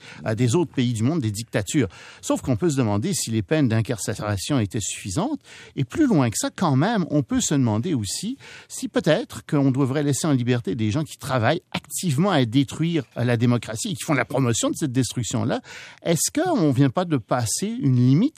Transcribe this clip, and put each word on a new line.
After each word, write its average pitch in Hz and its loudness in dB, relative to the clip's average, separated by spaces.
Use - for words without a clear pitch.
euh, 113 0
des 117 2
autres 175 2
pays 123 2
du 110 -2
monde, 151 0
des 110 0
dictatures. 107 -2
Sauf 285 -2
qu'on 127 0
peut 175 0
se 135 -2
demander 117 0
si - -4
les 110 -2
peines 156 0
d'incarcération 110 -2
étaient 104 -2
suffisantes. 180 -4
Et 139 -2
plus 302 0
loin 143 4
que - -6
ça, - -2
quand 151 2
même, 185 2
on 147 2
peut 254 -2
se - 0
demander 127 0
aussi 139 -4
si - -10
peut-être 190 0
qu'on 139 2
devrait 135 0
laisser 143 0
en 151 2
liberté 123 0
des 110 0
gens 156 0
qui - -12
travaillent 131 0
activement 180 0
à 143 4
détruire, 139 0
euh, 120 0
la 120 2
démocratie 120 0
et 175 -4
qui 117 -8
font 160 0
la 120 2
promotion 127 0
de - -4
cette 143 -2
destruction-là. 123 -2
Est-ce - 0
qu'on 285 2
vient 131 4
pas 180 -2
de 156 -2
passer 123 -2
une 131 4
limite 139 4